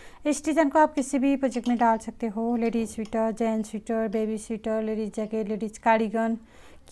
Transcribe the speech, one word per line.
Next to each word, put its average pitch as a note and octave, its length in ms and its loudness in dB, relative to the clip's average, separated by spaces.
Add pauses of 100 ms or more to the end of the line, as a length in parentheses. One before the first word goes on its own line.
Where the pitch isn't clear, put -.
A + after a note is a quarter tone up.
(260)
इस D4 180 0
डिजाइन D#4 240 4
को D#4 100 2
आप D4+ 160 6
किसी C#4 240 0
भी C#4 180 4
प्रोजेक्ट B3 320 -2
में A#3+ 100 2
डाल A3+ 200 4
सकते A#3 280 -8
हो, A3+ 300 -2
लेडीज A3+ 380 0
स्वेटर, A3 380 -2
जेंट्स A3 380 -2
स्वेटर, A3 380 -2
बेबी G#3+ 300 -2
स्वेटर, A3 440 -4
लेडीज A3 320 -4
जैकेट, G#3+ 340 -4
लेडीज G#3+ 300 -4
कार्डिगन, A3+ 580 2 (560)